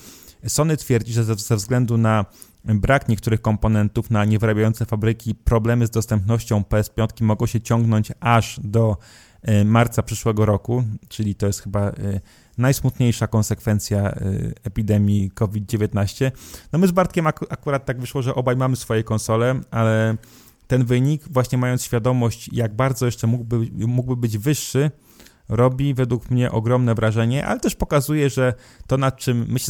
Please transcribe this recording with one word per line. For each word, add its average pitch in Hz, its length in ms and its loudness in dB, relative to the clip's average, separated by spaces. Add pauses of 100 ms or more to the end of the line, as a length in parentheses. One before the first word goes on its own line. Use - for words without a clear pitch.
(480)
Sony 156 300 0
twierdzi, 117 360 0
że 117 100 2
ze, 110 120 0
ze 110 200 -2
względu 117 420 0
na 110 280 2 (400)
brak 107 440 2
niektórych 110 320 0
komponentów, 107 720 0
na 104 140 2
niewyrabiające 110 600 2
fabryki, 110 500 -2
problemy 117 520 2
z - 20 -16
dostępnością 107 720 0
P 107 140 -2
S 107 120 0
piątki 113 340 -4
mogą 107 220 2
się 113 160 -2
ciągnąć 113 580 0
aż 117 440 0
do, 110 340 0 (440)
e, 104 240 4
marca 113 380 2
przyszłego 107 420 0
roku, 117 380 0 (260)
czyli 104 260 -4
to 101 120 -2
jest 98 140 -2
chyba, 101 180 -4 (100)
e, - 40 -6 (640)
najsmutniejsza 123 720 0
konsekwencja, 104 720 0 (120)
e, - 40 -8 (480)
epidemii 104 680 0
covid 104 340 -4
dziewiętnaście. 107 640 -2 (420)
No 151 60 0
my 190 80 6
z 175 40 0
Bartkiem 175 360 0
ak-, 151 220 -2
akurat 139 360 -4
tak 127 160 -4
wyszło, 131 200 -4
że 131 140 -2
obaj 127 200 0
mamy 131 200 0
swoje 113 280 0
konsole, 113 580 0 (100)
ale 113 440 2 (520)
ten 127 180 2
wynik, 131 460 2
właśnie 127 260 0
mając 123 260 0
świadomość, 120 680 0
jak 110 220 -2
bardzo 127 300 0
jeszcze 113 220 -2
mógłby, 117 400 0 (200)
mógłby 123 300 0
być 113 200 -2
wyższy, 139 540 0 (580)
robi 127 440 2
według 123 360 -2
mnie 123 220 2
ogromne 117 440 2
wrażenie, 113 500 0
ale 247 140 -2
też - 160 0
pokazuje, 147 540 0
że 127 240 0 (340)
to, 135 100 2
nad 135 200 0
czym 120 320 -2
my 120 100 -2
się - 100 -6